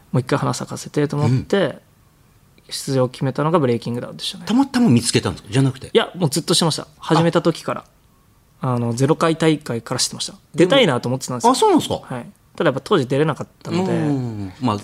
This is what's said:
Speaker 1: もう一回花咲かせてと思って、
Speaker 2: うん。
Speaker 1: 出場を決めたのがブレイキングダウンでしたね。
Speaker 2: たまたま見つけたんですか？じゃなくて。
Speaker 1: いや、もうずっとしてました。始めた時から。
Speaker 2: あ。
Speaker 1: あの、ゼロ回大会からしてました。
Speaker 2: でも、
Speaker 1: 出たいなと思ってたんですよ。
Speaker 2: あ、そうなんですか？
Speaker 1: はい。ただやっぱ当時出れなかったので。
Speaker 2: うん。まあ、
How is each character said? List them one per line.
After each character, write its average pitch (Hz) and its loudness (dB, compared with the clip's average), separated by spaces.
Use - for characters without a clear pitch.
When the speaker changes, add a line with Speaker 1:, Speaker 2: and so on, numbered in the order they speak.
Speaker 1:
も - 0
う 127 2
一 - 0
回 135 0
花 135 -2
咲 - -8
か 127 -10
せ - -14
て 147 0
と 147 -6
思 131 2
っ - -
て、 - -2
Speaker 2:
う 180 2
ん。 - -10
Speaker 1:
出 - -6
場 131 2
を 123 0
決 - -10
め 135 0
た 147 -2
の 156 0
が 175 4
ブ 135 2
レ 120 2
イ 113 -2
キ 120 -8
ン - -6
グ 120 -6
ダ - -10
ウ - -16
ン 156 -16
で - -12
し - -6
た - -14
ね。 - -18
Speaker 2:
た 208 0
ま 269 4
た 247 -2
ま 233 6
見 120 8
つ - -2
け 120 2
た 110 0
ん 85 -2
で - -12
す - -20
か？ - -18
じ 117 2
ゃ - 4
な 135 2
く - -10
て。 - -16
Speaker 1:
い - -20
や、 - 2
も 175 -2
う 143 2
ず 170 -2
っ 156 -2
と 180 0
し - 2
て 180 2
ま 156 2
し - -4
た。 - -10
始 165 2
め 165 4
た 165 2
時 165 0
か 123 -6
ら。 - -12
Speaker 2:
あ。 127 -2
Speaker 1:
あ 120 0
の、 117 -2
ゼ 127 0
ロ 151 4
回 165 0
大 160 2
会 117 -8
か - -10
ら 127 -4
し - -2
て - -14
ま 120 -8
し - -8
た。 - -10
Speaker 2:
で - -20
も、 - -20
Speaker 1:
出 170 6
た 269 4
い 214 4
な 123 0
と 120 -4
思 127 -2
っ - -10
て - -12
た 131 -8
ん 123 -6
で 117 -10
す - 4
よ。 240 6
Speaker 2:
あ、 262 4
そ 427 4
う - 4
な 370 6
ん 269 4
で - 0
す - -6
か？ 90 -2
Speaker 1:
は 123 -10
い。 - -14
た - -2
だ 165 2
や - 4
っ - 2
ぱ 135 -6
当 208 2
時 131 0
出 135 0
れ 151 2
な 151 -2
か - -10
っ - -14
た - -12
の 175 0
で。 185 -2
Speaker 2:
う 156 0
ん。 110 -6
ま 123 2
あ、 101 -2